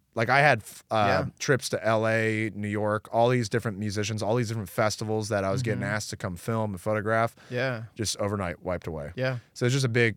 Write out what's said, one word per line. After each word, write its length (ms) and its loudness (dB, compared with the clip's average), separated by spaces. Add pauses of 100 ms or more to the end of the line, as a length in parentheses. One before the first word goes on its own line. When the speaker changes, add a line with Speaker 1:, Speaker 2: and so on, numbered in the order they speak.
(140)
Speaker 1:
like, 160 0
I 100 8
had, 200 6
f-, 300 -18
uh, 60 0
Speaker 2:
Yeah. 280 4 (140)
Speaker 1:
trips 300 0
to 180 -4
L 220 2
A, 460 0
New 120 -6
York, 460 -2
all 160 6
these 200 2
different 300 -2
musicians, 440 -2
all 120 2
these 140 0
different 220 -6
festivals 580 0
that 160 0
I 80 0
was 100 0
getting 220 -2
Speaker 2:
Mm-hmm. 100 -2
Speaker 1:
asked 160 -4
to 60 -8
come 180 -6
film 380 -2
and 80 -8
photograph. 560 0 (140)
Speaker 2:
Yeah. 320 -4 (120)
Speaker 1:
Just 220 -4
overnight 480 -4
wiped 240 -4
away. 260 -8
Speaker 2:
Yeah. 220 -2 (160)
Speaker 1:
So 140 -2
it's 80 2
just 100 2
a 60 0
big, 260 4